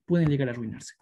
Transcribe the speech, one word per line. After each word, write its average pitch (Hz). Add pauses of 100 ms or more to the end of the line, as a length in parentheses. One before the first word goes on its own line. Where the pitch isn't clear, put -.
pueden 170
llegar 139
a 120
arruinarse. 113